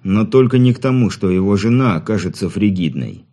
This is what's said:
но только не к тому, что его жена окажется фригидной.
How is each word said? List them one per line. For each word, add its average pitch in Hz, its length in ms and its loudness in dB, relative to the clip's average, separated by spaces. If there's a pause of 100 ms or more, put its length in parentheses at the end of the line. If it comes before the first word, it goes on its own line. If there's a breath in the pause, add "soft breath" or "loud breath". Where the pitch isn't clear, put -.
но 101 220 0
только 127 320 2
не 123 160 4
к 120 60 -4
тому, 127 300 0
что 92 200 -4
его 95 260 2
жена 117 400 2
окажется 90 540 -4
фригидной. 80 840 -4